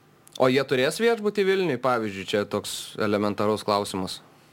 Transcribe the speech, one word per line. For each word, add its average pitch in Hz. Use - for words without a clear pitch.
O 131
jie 131
turės 135
viešbutį 214
Vilniuj, 185
pavyzdžiui, 110
čia 104
toks -
elementarus 104
klausimas. 101